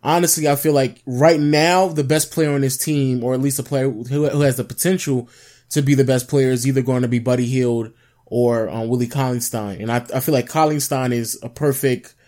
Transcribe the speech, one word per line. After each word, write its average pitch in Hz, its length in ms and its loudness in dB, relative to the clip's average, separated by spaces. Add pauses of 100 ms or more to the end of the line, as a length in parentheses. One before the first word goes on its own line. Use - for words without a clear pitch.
Honestly, 160 440 2
I 143 80 4
feel 147 180 0
like 131 320 0
right 147 340 4
now, 160 480 4
the 151 160 -2
best 151 280 0
player 151 220 0
on 139 80 0
this 131 160 -2
team, 135 460 -2
or 127 100 0
at 131 80 -2
least 139 180 -2
a 131 40 -6
player 135 260 0
who, 127 400 -2
who 143 120 0
has 135 160 2
the 127 60 -4
potential 139 680 -2 (420)
to 151 100 0
be 139 140 4
the 135 80 4
best 131 260 0
player, 135 220 2
is 123 160 0
either 131 160 0
going 127 180 0
to 123 60 0
be 120 120 0
Buddy 123 260 0
Hield 120 460 -2 (340)
or, 117 440 0
um, 113 180 -6
Willie 123 200 0
Cauley-Stein. 120 760 -4
And 113 100 -4
I, 120 220 -2
I 131 60 -2
feel 160 140 -2
like 208 140 0
Cauley-Stein 147 640 0
is 117 300 -4
a - 80 -12
perfect, 135 640 -2 (140)